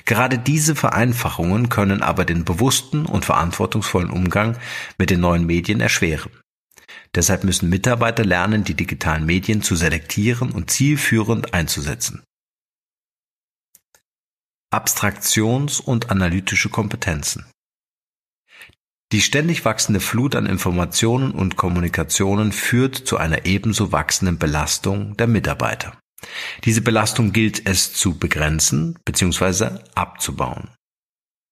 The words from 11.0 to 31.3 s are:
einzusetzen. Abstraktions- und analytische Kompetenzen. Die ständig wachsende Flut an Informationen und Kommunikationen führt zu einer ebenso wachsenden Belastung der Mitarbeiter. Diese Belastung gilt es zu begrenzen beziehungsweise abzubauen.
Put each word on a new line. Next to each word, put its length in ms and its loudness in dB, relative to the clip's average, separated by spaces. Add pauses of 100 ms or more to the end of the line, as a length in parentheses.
einzusetzen. 680 -4 (2500)
Abstraktions- 1080 0
und 300 -2
analytische 580 0
Kompetenzen. 800 -4 (1700)
Die 100 2
ständig 420 0
wachsende 340 0
Flut 380 0
an 100 0
Informationen 840 0
und 240 0
Kommunikationen 960 0
führt 420 0
zu 220 -4
einer 280 0
ebenso 460 0
wachsenden 480 0
Belastung 800 -2
der 100 2
Mitarbeiter. 720 -2 (640)
Diese 160 2
Belastung 520 2
gilt 340 2
es 260 0
zu 260 0
begrenzen 840 0
beziehungsweise 800 0 (140)
abzubauen. 720 -4 (840)